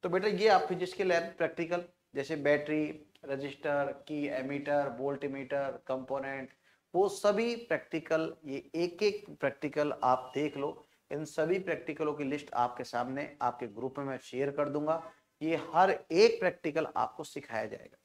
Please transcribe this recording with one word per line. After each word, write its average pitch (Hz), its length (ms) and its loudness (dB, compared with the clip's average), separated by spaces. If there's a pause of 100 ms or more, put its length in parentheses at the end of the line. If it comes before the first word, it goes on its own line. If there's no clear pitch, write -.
तो 185 60 0
बेटा, 185 180 2
ये 202 200 4
आप 196 140 8
फिजिक्स 180 320 -2
के 202 100 -2
लैब 170 340 2
प्रैक्टिकल, 170 460 -2 (320)
जैसे 143 200 -4
बैटरी, 151 720 2 (200)
रजिस्टर, 139 800 -2
की 147 200 -4
एमीटर, 143 640 0
वोल्टमीटर, 135 1000 -4
कंपोनेंट, 135 640 -4 (460)
वो 190 140 6
सभी 226 460 2
प्रैक्टिकल, 160 800 -2 (100)
ये 135 300 -8
एक 175 280 0
एक 202 340 -2
प्रैक्टिकल 147 560 0 (100)
आप 127 320 4
देख 143 220 -2
लो। 143 280 -4 (260)
इन 147 140 -4
सभी 160 340 0
प्रैक्टिकलों 156 540 -4
की 147 100 -4
लिस्ट 143 300 -4
आपके 123 300 0
सामने, 127 580 -4
आपके 123 260 -2
ग्रुप 117 300 -6
में 143 80 -6
मैं 131 120 -6
शेयर 135 340 -4
कर 143 180 0
दूंगा। 151 420 -2 (300)
ये 160 140 0
हर 180 440 4 (120)
एक 214 280 8
प्रैक्टिकल 160 480 0 (100)
आपको - 260 -2
सिखाया 113 420 -6
जाएगा 110 400 -14